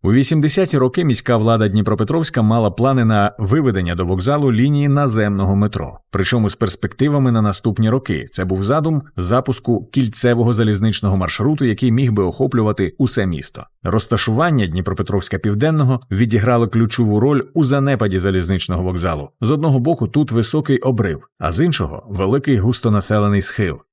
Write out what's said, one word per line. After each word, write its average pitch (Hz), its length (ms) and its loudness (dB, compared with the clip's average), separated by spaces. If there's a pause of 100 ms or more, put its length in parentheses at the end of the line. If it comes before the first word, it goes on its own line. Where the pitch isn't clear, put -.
У 95 80 2
вісімдесяті 151 640 2
роки 127 260 0
міська 123 320 0
влада 110 320 2
Дніпропетровська 107 720 0
мала 107 280 2
плани 127 340 0
на 104 340 2
виведення 98 560 0
до 90 120 -2
вокзалу 123 460 0
лінії 143 360 2
наземного 107 680 0
метро, - 420 -2 (120)
причому 101 400 0
з - 60 -10
перспективами 131 760 0
на 113 100 2
наступні 110 480 0
роки. 110 400 -2
Це 95 140 -4
був 95 180 -2
задум 147 400 0 (140)
запуску 113 720 -2
кільцевого 120 640 0
залізничного 104 640 0
маршруту, 120 480 -2
який 120 280 0
міг 123 200 2
би 104 100 2
охоплювати 107 760 0
усе 117 280 0
місто. 80 380 -8 (180)
Розташування 113 840 0
Дніпропетровська 92 720 -4
Південного 127 640 0 (100)
відіграло 113 580 2
ключову 110 520 0
роль 135 220 2 (120)
у 160 100 2
занепаді 127 540 0
залізничного 90 640 -2
вокзалу. 85 460 -4 (120)
З 120 100 0
одного 147 280 2
боку 131 300 -2
тут 139 240 0
високий 135 460 0
обрив, 107 440 -2 (160)
а 80 140 -2
з 110 120 0
іншого — 85 440 -4
великий 110 500 0
густонаселений 104 840 0
схил. 90 360 -4 (140)